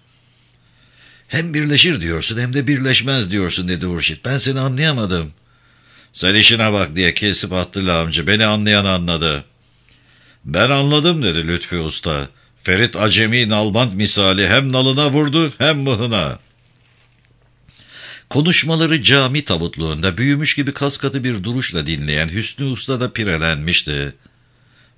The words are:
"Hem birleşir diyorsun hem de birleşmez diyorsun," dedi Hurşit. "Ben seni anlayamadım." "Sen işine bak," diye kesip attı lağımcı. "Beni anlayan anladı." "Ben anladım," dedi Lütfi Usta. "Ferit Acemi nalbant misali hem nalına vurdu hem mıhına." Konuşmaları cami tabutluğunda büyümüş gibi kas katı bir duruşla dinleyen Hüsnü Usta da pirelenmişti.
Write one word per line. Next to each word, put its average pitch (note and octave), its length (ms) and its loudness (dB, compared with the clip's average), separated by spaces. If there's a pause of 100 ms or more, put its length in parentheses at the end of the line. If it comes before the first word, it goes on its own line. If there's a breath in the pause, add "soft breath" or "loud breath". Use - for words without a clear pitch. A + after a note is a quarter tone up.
(1300 soft breath)
"Hem E3 260 -4
birleşir D3 460 2
diyorsun E2 380 -4
hem B2 160 -2
de C#3 120 -2
birleşmez B2+ 640 0
diyorsun," F2+ 380 -2
dedi F2+ 180 -2
Hurşit. E2 380 -4
"Ben C3 140 -2
seni C3+ 220 -2
anlayamadım." B2 720 -2 (800 soft breath)
"Sen F#2 220 0
işine A2 380 4
bak," F2 240 0
diye F2 180 2
kesip G2 380 -2
attı F#2 340 -2
lağımcı. E2 400 0
"Beni G#2+ 200 2
anlayan G#2 380 2
anladı." E2+ 600 0 (1000 soft breath)
"Ben G2+ 260 2
anladım," D3 520 2
dedi E2 260 0
Lütfi F2 280 -4
Usta. D2+ 520 -4 (340 soft breath)
"Ferit F#2+ 340 0
Acemi A2 520 2
nalbant G#2+ 460 0
misali G2 540 2
hem C3 240 2
nalına C3 380 2
vurdu D3 480 2
hem D3+ 200 2
mıhına." A2 600 -2 (1900 loud breath)
Konuşmaları D#3+ 720 2
cami C3+ 420 2
tabutluğunda E2 760 -2
büyümüş C#3+ 360 0
gibi C#3 180 -2
kas C#3 240 -4
katı C#3 280 -4
bir A2+ 200 -2
duruşla A2+ 420 -4
dinleyen D2+ 420 -2
Hüsnü G#2+ 360 -4
Usta B2+ 360 -2
da B2 120 -4
pirelenmişti. D#2+ 1040 -2 (840 soft breath)